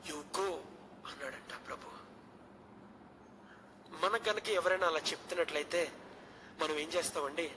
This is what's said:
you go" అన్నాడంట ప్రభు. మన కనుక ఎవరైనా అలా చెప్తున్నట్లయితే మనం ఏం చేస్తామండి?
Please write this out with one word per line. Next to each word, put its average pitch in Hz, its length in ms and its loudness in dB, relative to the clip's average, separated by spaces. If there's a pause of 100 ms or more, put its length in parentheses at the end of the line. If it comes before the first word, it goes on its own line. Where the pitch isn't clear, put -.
(120)
you 151 280 -4
go" 190 140 2 (540)
అన్నాడంట - 600 -10
ప్రభు. - 280 -8 (2000)
మన 202 180 4
కనుక 214 320 2
ఎవరైనా 185 380 6
అలా 160 120 6
చెప్తున్నట్లయితే 160 920 2 (680)
మనం 156 200 4
ఏం 156 100 -2
చేస్తామండి? 160 680 0